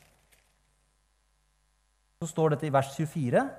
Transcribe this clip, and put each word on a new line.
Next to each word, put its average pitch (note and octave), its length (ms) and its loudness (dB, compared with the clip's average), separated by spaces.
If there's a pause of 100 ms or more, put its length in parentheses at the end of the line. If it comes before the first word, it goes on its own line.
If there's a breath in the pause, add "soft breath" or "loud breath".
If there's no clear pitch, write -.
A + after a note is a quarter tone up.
(2250)
Så E3+ 120 -8
står D#3+ 240 2
dette D3+ 140 -6
i C3 40 -4
vers C3+ 220 2
tjuefire. D#3 500 0 (140)